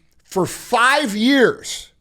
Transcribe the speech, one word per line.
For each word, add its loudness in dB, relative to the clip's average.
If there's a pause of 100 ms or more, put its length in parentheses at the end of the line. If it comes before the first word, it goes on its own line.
(240)
for -4
five -2
years 0